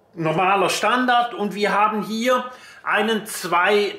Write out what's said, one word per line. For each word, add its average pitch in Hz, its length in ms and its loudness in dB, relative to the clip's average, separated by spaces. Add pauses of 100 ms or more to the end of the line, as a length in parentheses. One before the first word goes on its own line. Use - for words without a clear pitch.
(160)
normaler 180 560 2
Standard, 240 640 0
und 196 180 -4
wir 202 180 -2
haben 214 300 2
hier 247 480 -2 (320)
einen 214 460 -2
zwei 185 720 0